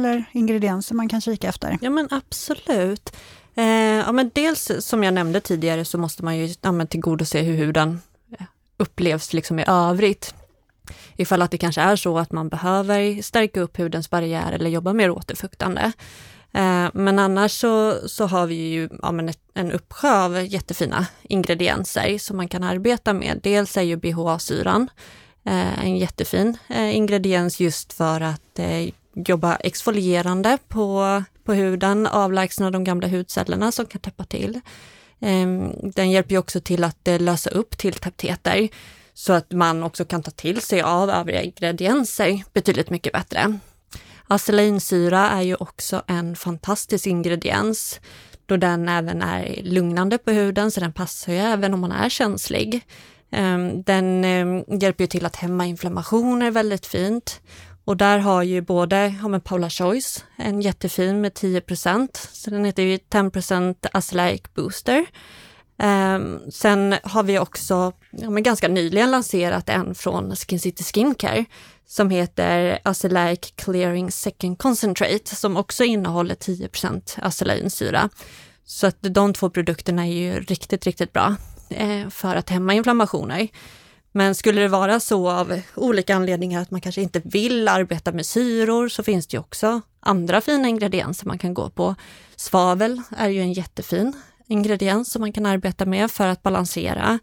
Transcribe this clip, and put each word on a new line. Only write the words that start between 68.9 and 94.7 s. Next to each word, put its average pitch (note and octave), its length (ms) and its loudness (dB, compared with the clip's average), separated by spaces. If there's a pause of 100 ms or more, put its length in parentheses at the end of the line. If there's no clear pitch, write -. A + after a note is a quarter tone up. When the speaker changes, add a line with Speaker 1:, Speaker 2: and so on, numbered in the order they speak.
Speaker 2:
lanserat F3+ 580 0
en F3+ 260 -2
från F#3+ 400 -4
Skin - 240 -4
City F3 240 -6
Skincare A3+ 640 0 (420)
som G3+ 220 2
heter F3 720 2
Acelaic F3+ 560 0 (160)
Clearing F3+ 560 -2
Second F3+ 480 -4
Concentrate, G#3+ 760 0
som G3 220 -2
också - 260 0
innehåller F#3 520 0
tio F#3 320 -6
procent - 540 -4
acelainssyra. - 880 0 (560)
Så - 220 0
att F3+ 140 0
de G3+ 320 4
två F#3 160 0
produkterna F3 580 -2
är E3+ 40 -2
ju F3+ 280 -2
riktigt, - 460 -4
riktigt F3 280 -4
bra, G3+ 220 2 (340)
eh, G#3 400 -4
för F#3 260 -4
att F3 140 -4
hämma F#3 240 0
inflammationer. A3+ 760 0 (640)
Men G3 240 2
skulle G#3 260 2
det G3+ 60 4
vara G3 320 4
så F3+ 320 0
av F3+ 300 -2 (140)
olika G3+ 400 2
anledningar F3+ 460 0
att F3+ 100 -6
man F#3 100 -4
kanske F#3 200 -4
inte F3+ 240 -2
vill A3 420 2
arbeta F#3 440 0
med E3 140 -4
syror, A#3 640 2
så A3+ 140 -6
finns F#3+ 240 0
det - 80 -8
ju A#2 40 -4
också A3 420 -2 (180)
andra F#3 420 2
fina C#4 260 2
ingredienser G3+ 600 -2
man F3+ 100 -4
kan F3+ 160 -4
gå - 160 -4
på. F#3 260 0 (400)
Svavel F#3+ 640 2 (160)
är G#3+ 120 0
ju G3 120 0
en F3+ 120 0
jättefin F#3 600 -4 (340)
ingrediens G#3 640 0